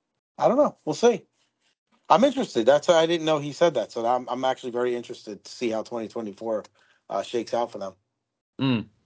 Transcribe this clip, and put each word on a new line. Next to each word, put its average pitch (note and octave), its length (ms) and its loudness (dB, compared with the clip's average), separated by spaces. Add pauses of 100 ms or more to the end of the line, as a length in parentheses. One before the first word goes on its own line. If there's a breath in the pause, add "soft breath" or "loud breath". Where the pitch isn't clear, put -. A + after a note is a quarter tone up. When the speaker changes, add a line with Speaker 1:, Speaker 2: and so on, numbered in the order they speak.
(380)
Speaker 1:
I D3 100 4
don't A3 100 2
know. C#4 280 2
We'll D3+ 80 -2
see. A#3 320 2 (840)
I'm F3 160 6
interested. C4 420 0
That's, C#3+ 220 6
I E3 180 6
didn't E3 200 0
know D#3 140 2
he C#3+ 120 -8
said E3+ 220 2
that. A#2 180 -4
So A#2 140 -4
I'm, B2 240 0
I'm B2+ 160 -4
actually C3 260 -4
very B2 240 -2
interested A#2 480 -12
to - 80 -20
see B2 180 -6
how A2 140 -4
twenty A2+ 240 -8
twenty-four, A2 560 -8 (460)
uh, G2 120 -4
shakes A2+ 320 -6
out A#2+ 180 -2
for A2 80 -14
them. F#2+ 140 -12 (680)
Speaker 2:
Mm. B2+ 240 -2 (200)